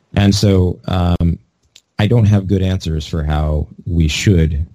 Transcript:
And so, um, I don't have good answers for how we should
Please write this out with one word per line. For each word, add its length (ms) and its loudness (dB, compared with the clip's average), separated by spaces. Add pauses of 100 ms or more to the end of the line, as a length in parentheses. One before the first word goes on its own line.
(140)
And 200 2
so, 520 0
um, 520 0 (600)
I 100 2
don't 160 2
have 240 2
good 140 0
answers 440 -4
for 160 -6
how 460 -2 (180)
we 220 0
should 680 0